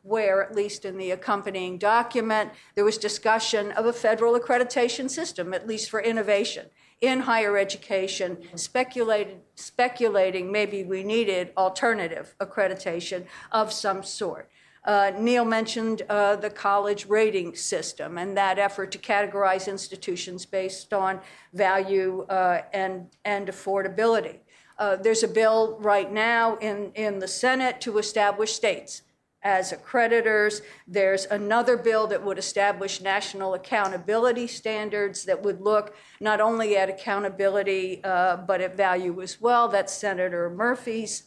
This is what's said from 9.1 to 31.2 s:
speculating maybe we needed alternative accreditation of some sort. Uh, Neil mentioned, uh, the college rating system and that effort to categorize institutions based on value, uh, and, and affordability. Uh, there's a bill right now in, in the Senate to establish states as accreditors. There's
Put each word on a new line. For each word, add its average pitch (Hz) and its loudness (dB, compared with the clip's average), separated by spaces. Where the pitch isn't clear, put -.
speculating 196 0
maybe 202 0
we 190 -4
needed 196 0
alternative 185 0
accreditation 180 -4
of 220 0
some 190 -2
sort. - -8
Uh, 202 4
Neil 233 2
mentioned, 220 -2
uh, 208 4
the 208 -4
college 202 0
rating 196 2
system 160 -6
and 190 -6
that 196 2
effort 196 -2
to - -10
categorize 202 0
institutions 185 -8
based 190 -6
on 190 0
value, 190 2
uh, 185 2
and, 190 -4
and 202 -2
affordability. 196 0
Uh, 202 2
there's 220 4
a 226 2
bill 220 4
right 202 2
now 226 2
in, 208 -6
in 208 -4
the 185 -6
Senate 254 0
to 214 -2
establish 208 2
states - -4
as 190 0
accreditors. 220 2
There's 190 2